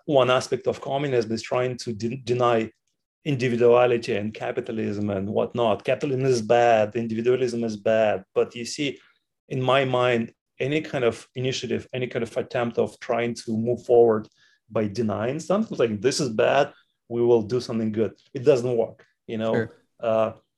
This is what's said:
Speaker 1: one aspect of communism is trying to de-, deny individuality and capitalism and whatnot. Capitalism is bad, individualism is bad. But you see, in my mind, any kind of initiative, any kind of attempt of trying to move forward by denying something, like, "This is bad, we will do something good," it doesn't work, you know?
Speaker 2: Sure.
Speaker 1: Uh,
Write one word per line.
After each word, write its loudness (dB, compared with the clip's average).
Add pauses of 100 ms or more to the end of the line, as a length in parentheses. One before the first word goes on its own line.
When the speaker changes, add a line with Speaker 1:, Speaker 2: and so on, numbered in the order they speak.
Speaker 1:
one 4
aspect 0
of -4
communism -2
is -6
trying -4
to -8
de-, -6
deny 0 (540)
individuality 2
and -4
capitalism -6
and -4
whatnot. -2
Capitalism -2
is 2
bad, 4
individualism -2
is -4
bad. 0 (100)
But 0
you -10
see, -6 (520)
in -4
my 2
mind, 0 (260)
any 0
kind -4
of -2
initiative, -4
any -4
kind -6
of -8
attempt -4
of -2
trying -2
to -6
move -2
forward 6 (420)
by 0
denying -4
something, -2
like, 0
"This 0
is -2
bad, 2 (360)
we -2
will 6
do -2
something -4
good," 0 (200)
it -8
doesn't 2
work, -4 (220)
you -8
know? -2
Speaker 2:
Sure. -4 (240)
Speaker 1:
Uh, 0 (260)